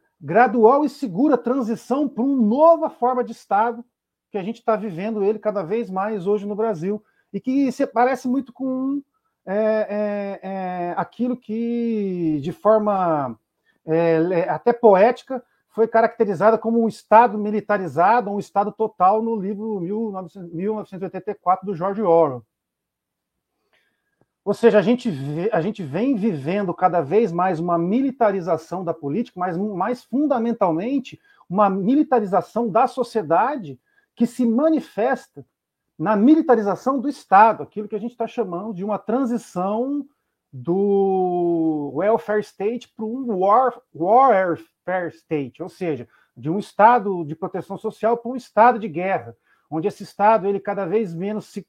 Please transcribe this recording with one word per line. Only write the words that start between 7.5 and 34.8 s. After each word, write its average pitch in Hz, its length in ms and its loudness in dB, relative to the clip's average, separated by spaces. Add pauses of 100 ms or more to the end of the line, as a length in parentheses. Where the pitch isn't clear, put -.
se 277 140 -2
parece 262 440 0
muito 262 240 -4
com, 262 480 -4 (440)
é, 185 100 -6
é, 208 840 -2
é, 180 540 -6
aquilo 240 400 -4
que, 214 1040 -4
de 156 120 -6
forma, 185 840 0 (460)
é, 165 360 2
le-, 170 240 0
até 180 280 -2
poética, 240 720 4 (240)
foi 220 180 0
caracterizada 220 720 2
como 226 240 0
um 226 60 0
Estado 214 500 4
militarizado, 202 920 0
um 202 100 -4
Estado 208 320 -2
total, 214 500 0
no 226 140 -4
livro 202 460 -6
mil 208 300 -6
novecentos, 185 420 -14
mil 196 220 -4
novecentos 196 260 -12
e 190 40 -8
oitenta 220 260 -10
e 202 40 -6
quatro, 185 300 -2
do 196 100 -6
George 190 260 -4
Orwell. 165 440 4 (2000)
Ou 202 80 0
seja, 208 260 6
a - 20 4
gente 240 280 0
vê, 147 420 -4
a 196 80 0
gente 190 240 -4
vem 202 320 -2
vivendo 180 580 -2
cada 175 280 0
vez 175 320 0
mais 180 260 -2
uma 170 180 0
militarização 190 1080 -2
da 170 100 -4
política, 160 460 -6
mas 180 180 -4
mais 208 480 -4
fundamentalmente 233 1120 -2 (300)
uma 196 200 4
militarização 214 1000 0
da 233 180 4
sociedade 220 920 -2 (340)
que 233 140 0
se 247 180 -2
manifesta 247 1000 0 (520)